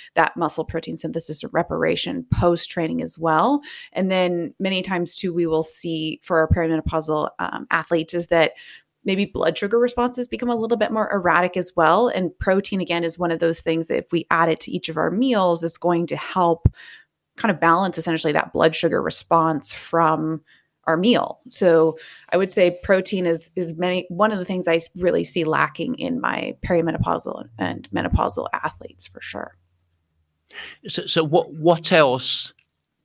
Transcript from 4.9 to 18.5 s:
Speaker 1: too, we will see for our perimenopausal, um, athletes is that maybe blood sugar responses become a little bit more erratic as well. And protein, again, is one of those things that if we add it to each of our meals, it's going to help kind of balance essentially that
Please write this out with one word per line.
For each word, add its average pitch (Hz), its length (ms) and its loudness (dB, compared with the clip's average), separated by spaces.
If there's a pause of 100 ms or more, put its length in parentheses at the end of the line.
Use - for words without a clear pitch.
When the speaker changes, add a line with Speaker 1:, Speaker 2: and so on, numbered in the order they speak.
Speaker 1:
too, 180 200 -2
we 170 120 0
will 160 160 2
see 160 600 0
for 170 160 0
our 160 100 4
perimenopausal, 160 800 0 (100)
um, - 320 -8
athletes 160 440 -2
is 175 140 0
that 165 240 4 (520)
maybe 196 220 0
blood - 320 -2
sugar 202 200 0
responses 247 480 0
become 240 220 -6
a 233 80 0
little 226 220 -2
bit 214 140 -2
more 220 200 -2
erratic 180 460 2
as - 180 -2
well. 175 320 4
And 180 300 -4
protein, 196 420 0
again, 170 240 -2
is 165 140 -4
one 175 120 -2
of 165 80 -2
those 165 220 2
things 165 280 0
that - 100 -2
if - 140 -8
we 170 180 -2
add 165 180 4
it 160 120 0
to - 100 -12
each - 180 -6
of 160 80 -8
our 160 140 0
meals, 190 520 2
it's 165 140 0
going 170 300 0
to 156 100 -4
help 170 520 2 (680)
kind 220 160 2
of 147 80 -6
balance 170 360 4
essentially 160 360 0
that 156 200 0